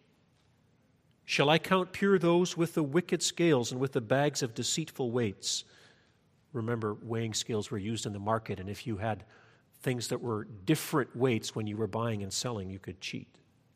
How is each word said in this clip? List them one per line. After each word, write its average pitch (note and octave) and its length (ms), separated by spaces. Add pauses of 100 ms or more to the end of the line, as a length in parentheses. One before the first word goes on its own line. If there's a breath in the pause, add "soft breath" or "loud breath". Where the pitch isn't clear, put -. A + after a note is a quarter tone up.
(1200)
Shall D3 260
I E3 80
count F3+ 340
pure G3 280
those E3+ 360
with E3 180
the D#3+ 100
wicked E3 360
scales D3 520
and B2+ 80
with C3+ 140
the C3+ 60
bags C3+ 440
of A2+ 100
deceitful C3 560
weights?" A2+ 540 (880 soft breath)
Remember, A2+ 420
weighing A2+ 400
scales G#2+ 340
were A2+ 100
used G#2+ 280
in G#2+ 60
the G2+ 80
market, G#2+ 400
and F#2+ 100
if - 160
you G#2+ 120
had G#2+ 260 (560 soft breath)
things B2 260
that A#2+ 140
were A2+ 240
different B2 720
weights A#2 360
when A2 140
you G#2 100
were A2 120
buying A2+ 340
and F#2+ 100
selling, G#2 380
you G2 80
could F2+ 220
cheat. - 260 (500)